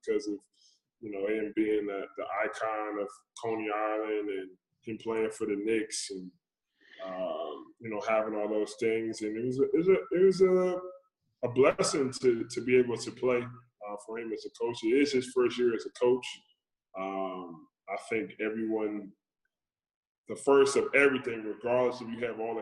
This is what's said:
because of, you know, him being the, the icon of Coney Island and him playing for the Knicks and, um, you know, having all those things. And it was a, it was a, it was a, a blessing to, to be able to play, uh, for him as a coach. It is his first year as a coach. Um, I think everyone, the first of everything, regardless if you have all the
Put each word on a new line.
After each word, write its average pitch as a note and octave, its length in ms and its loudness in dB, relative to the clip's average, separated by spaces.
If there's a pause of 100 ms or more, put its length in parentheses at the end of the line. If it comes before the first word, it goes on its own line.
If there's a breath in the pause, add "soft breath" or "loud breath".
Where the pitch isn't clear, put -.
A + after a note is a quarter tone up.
because G#2+ 240 0
of, G#2 80 -4 (680 soft breath)
you G#2+ 100 -10
know, G2 160 -4
him G#2+ 280 -2
being G#2+ 320 2
the, G2 140 -4 (160)
the - 60 -6 (200)
icon G#2+ 580 -4
of G2 60 -4 (360)
Coney A2 320 -2
Island G#2+ 540 -2
and F#2+ 200 -6 (340)
him A2+ 200 -8
playing A2 280 0
for A2 160 -4
the G2+ 100 0
Knicks G#2+ 540 -2
and, F#2 200 -10 (720 loud breath)
um, E2 720 -6
you A#2 100 -10
know, G#2+ 180 -4
having A2 280 2
all G#2 120 -2
those G#2+ 320 -2
things. A2+ 420 0
And G#2+ 140 -4
it A2+ 100 -4
was C3 140 -2
a, C3+ 40 6
it C#3 140 2
was E3+ 120 4
a, F#3+ 80 6 (140)
it F3+ 140 6
was F#3 160 6
a, F3+ 380 4 (640)
a A#2+ 60 0
blessing C3+ 720 4
to, A#2 300 2
to A#2+ 100 -6
be B2 160 4
able A#2+ 180 4
to A2 160 -6
play, B2 280 0
uh, A#2+ 560 -12 (100)
for A2+ 140 -8
him A2+ 120 -8
as G#2+ 140 -8
a - 180 -8
coach. A#2 200 -2
It A2 60 2
is C#3 220 4
his B2+ 240 0
first A#2+ 220 2
year A#2+ 160 2
as G#2+ 140 -4
a - 120 -16
coach. B2 260 2 (760)
Um, F#2 640 -6 (240)
I G2 80 -4 (140)
think G#2+ 280 -2
everyone, G#2+ 720 -2 (1160)
the A2 60 -6
first C#3 420 6
of G#2+ 160 2
everything, B2 500 2
regardless A#2+ 560 0
if A#2 100 -10
you A#2 180 -6
have A2 120 -6
all A2+ 140 -4
the A2 80 -6